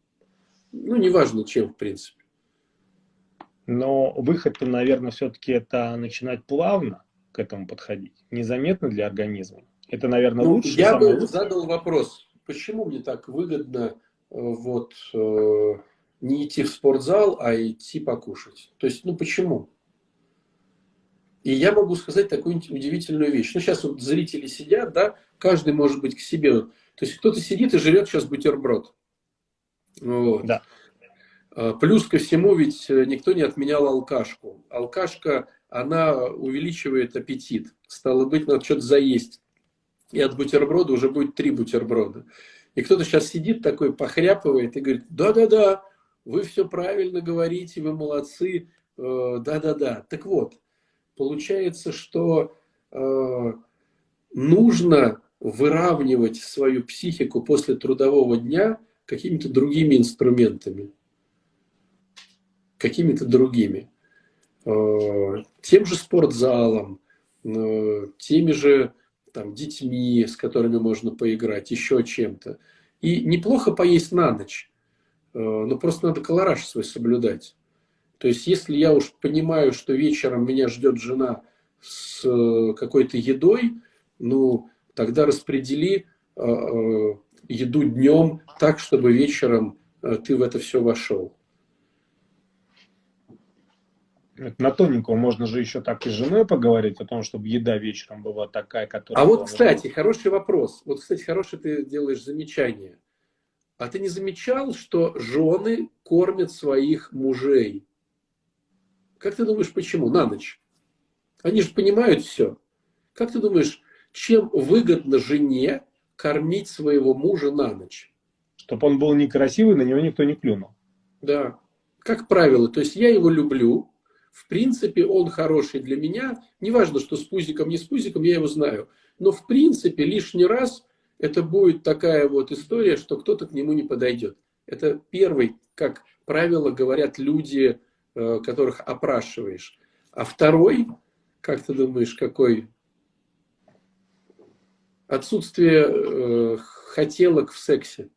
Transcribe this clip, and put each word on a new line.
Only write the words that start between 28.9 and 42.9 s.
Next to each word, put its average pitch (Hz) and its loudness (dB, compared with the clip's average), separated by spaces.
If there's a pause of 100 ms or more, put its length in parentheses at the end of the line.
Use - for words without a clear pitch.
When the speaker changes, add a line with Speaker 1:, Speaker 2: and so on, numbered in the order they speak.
Speaker 1:
Вот. 120 -2
Speaker 2:
Да. 113 -2 (880)
Speaker 1:
А, 113 -4
плюс 196 4
ко 156 0
всему, 180 2
ведь, 151 0
э, 131 4
никто 135 -2
не 170 0
отменял 143 0
алкашку. 127 -6
Алкашка, 143 -6 (220)
она 151 0 (120)
увеличивает 135 -4
аппетит. - -8 (140)
Стало 131 0
быть, 151 0
надо 139 0
что-то - 0
заесть. 131 2 (720)
И - -2
от 135 -2
бутерброда 147 2
уже 127 2
будет 143 -2
три 147 -2
бутерброда. 113 -2 (480)
И - -2
кто-то 180 2